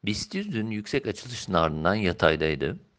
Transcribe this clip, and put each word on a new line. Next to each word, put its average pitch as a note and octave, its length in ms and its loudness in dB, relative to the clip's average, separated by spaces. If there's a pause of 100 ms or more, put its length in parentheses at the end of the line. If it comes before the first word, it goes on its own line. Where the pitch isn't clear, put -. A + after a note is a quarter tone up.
bist G#2 300 -6
yüz G3+ 180 -4
dün A2 180 -4
yüksek A2 360 -4
açılışın A2 460 -8
ardından E2 420 4
yataydaydı. D#2+ 800 2 (220)